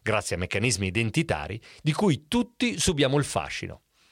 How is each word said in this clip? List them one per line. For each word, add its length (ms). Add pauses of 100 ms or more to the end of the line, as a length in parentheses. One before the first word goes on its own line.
grazie 360
a 20
meccanismi 480
identitari 720 (200)
di 100
cui 380
tutti 500
subiamo 380
il 80
fascino. 560 (300)